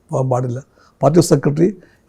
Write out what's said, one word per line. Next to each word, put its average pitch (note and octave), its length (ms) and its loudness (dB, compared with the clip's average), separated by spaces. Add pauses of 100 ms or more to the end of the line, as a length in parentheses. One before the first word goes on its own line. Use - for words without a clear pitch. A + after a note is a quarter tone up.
(100)
പോകാൻ C3+ 220 -4
പാടില്ല. B2 280 -4 (420)
പാർട്ടി F3 300 4
സെക്രട്ടറി D3+ 380 0 (380)